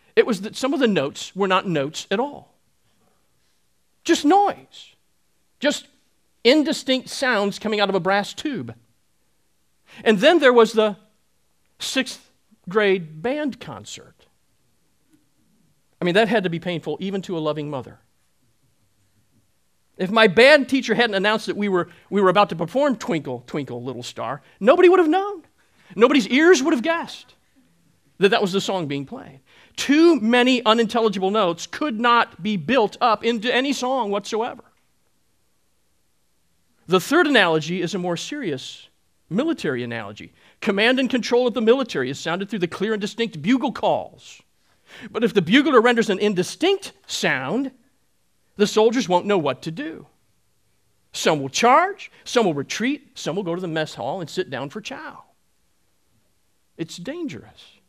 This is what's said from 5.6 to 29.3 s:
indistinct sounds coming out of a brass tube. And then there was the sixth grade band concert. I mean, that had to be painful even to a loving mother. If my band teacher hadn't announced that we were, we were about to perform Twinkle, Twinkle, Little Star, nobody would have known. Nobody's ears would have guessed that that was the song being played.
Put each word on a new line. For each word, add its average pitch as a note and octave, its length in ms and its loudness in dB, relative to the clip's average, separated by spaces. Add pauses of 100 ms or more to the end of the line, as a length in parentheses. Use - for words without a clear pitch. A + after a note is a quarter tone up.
indistinct C4 640 2
sounds G3+ 500 -2
coming G#3+ 220 -4
out G3+ 80 2
of F#3+ 60 -2
a F#3+ 60 2
brass G3 340 -2
tube. D3+ 420 -8 (1300)
And A3 140 4
then D#4 200 6
there C#4 140 6
was A3+ 200 6
the G#3+ 240 0 (840)
sixth - 500 -6 (400)
grade F#3 540 0
band C#4 380 -6
concert. - 680 -18 (1700)
I - 40 -6
mean, F3 100 0
that G#3+ 140 4
had G#3 160 0
to F3+ 60 -2
be E3 100 -6
painful E3 400 -8
even F#3+ 220 -6
to F3+ 140 -8
a D#3+ 40 -4
loving D3+ 300 -4
mother. C3 280 -10 (2000)
If F3+ 140 -4
my A3 180 6
band B3+ 400 6
teacher A#3+ 260 0
hadn't A3 200 0
announced G#3+ 320 0
that F#3 100 -6
we G3+ 120 -2
were, F3+ 200 0 (220)
we G3 100 0
were F#3+ 80 6
about G3+ 220 4
to - 60 -6
perform B3 400 0
Twinkle, C#3 500 -6
Twinkle, B2+ 360 -8
Little B2 200 -10
Star, A#2+ 400 -10 (180)
nobody E4+ 280 6
would F#4 100 6
have E4+ 100 2
known. F#4+ 360 -4 (500)
Nobody's B3 340 4
ears D4+ 340 6
would D#4 100 0
have B3+ 100 0
guessed - 520 -6 (840)
that F#3+ 100 4
that - 140 2
was F#3 100 -2
the G3 80 0
song F#3+ 260 -4
being C#3 200 -8
played. - 340 -18 (360)